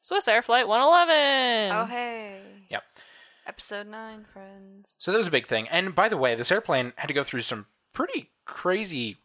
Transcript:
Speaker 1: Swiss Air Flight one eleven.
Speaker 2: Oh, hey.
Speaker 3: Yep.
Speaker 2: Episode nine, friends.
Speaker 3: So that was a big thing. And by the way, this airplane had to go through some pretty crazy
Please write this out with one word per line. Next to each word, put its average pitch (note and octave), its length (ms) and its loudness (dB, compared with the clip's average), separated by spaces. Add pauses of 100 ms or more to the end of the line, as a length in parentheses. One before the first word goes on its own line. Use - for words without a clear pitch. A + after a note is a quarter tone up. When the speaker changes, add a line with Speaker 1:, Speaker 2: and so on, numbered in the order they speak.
Speaker 1:
Swiss G4 240 -2
Air A#3 160 4
Flight A#3+ 240 2
one G#3+ 140 2
eleven. C#4 880 4
Speaker 2:
Oh, A3 140 0
hey. A3+ 560 -8 (280)
Speaker 3:
Yep. - 140 -6 (640)
Speaker 2:
Episode G#3 400 -10
nine, A3 440 -16
friends. G3 680 -20
Speaker 3:
So - 120 -4
that G3+ 60 2
was A3 100 2
a E3+ 40 -2
big C3 160 0
thing. A2+ 220 -2
And F3+ 260 0
by F#3 140 4
the A3 80 0
way, B2+ 180 2
this A#2+ 160 -2
airplane C3+ 460 0
had - 100 -8
to D3 60 -6
go C#3 100 0
through B2+ 180 -6
some A2 240 -8 (280)
pretty E4+ 360 -4 (160)
crazy F3+ 800 -4